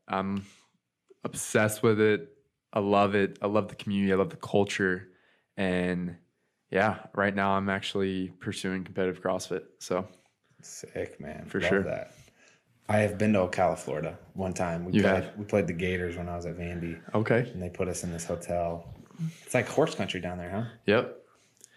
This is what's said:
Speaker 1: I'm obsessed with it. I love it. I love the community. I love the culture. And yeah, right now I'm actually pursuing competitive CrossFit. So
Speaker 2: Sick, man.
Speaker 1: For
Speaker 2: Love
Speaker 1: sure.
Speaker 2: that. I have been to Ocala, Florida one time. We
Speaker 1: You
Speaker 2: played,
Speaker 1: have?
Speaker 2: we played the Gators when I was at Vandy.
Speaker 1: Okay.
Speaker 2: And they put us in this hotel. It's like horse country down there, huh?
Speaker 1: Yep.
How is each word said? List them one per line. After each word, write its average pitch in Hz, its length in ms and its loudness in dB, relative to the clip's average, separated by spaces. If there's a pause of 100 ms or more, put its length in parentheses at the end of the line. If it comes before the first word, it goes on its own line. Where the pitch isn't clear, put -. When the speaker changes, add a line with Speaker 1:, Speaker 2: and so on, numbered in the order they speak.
Speaker 1:
I'm 98 380 -2 (800)
obsessed - 580 0
with 110 180 4
it. 104 340 4 (380)
I 113 80 -2
love 101 340 6
it. 98 280 2
I 104 40 2
love 101 220 2
the - 60 -16
community. 98 380 0
I 95 40 6
love 92 140 2
the - 60 -10
culture. 98 720 0 (460)
And 90 600 0 (540)
yeah, 98 300 2 (140)
right 98 200 2
now 98 180 2
I'm 98 160 0
actually 95 600 -2 (100)
pursuing 95 460 -4
competitive 92 380 -2
CrossFit. 92 420 -2 (140)
So 92 280 -2 (540)
Speaker 2:
Sick, - 600 -12
man. 76 260 -12
Speaker 1:
For 98 140 -4
Speaker 2:
Love 87 80 0
Speaker 1:
sure. 98 140 4
Speaker 2:
that. - 320 -6 (720)
I 107 100 4
have 95 200 2
been 107 160 4
to 95 60 6
Ocala, 90 360 2
Florida 80 420 -6 (160)
one 92 200 -4
time. 87 300 -2
We 92 80 -4
Speaker 1:
You 104 100 6
Speaker 2:
played, 95 220 4
Speaker 1:
have? - 120 -14
Speaker 2:
we 104 80 -8
played 98 220 2
the 87 60 -4
Gators 90 440 -2
when 87 120 -6
I 87 80 -6
was 87 100 -8
at 82 100 -8
Vandy. 87 440 -6 (140)
Speaker 1:
Okay. 110 380 2
Speaker 2:
And 90 100 -8
they 87 80 -6
put 90 180 -4
us 85 160 -6
in 87 80 -6
this 85 120 -8
hotel. 85 720 -4 (500)
It's - 100 -4
like 120 140 0
horse 160 260 2
country 95 260 -4
down 90 180 -6
there, 87 120 -8
huh? 107 140 -2 (220)
Speaker 1:
Yep. 110 320 2 (580)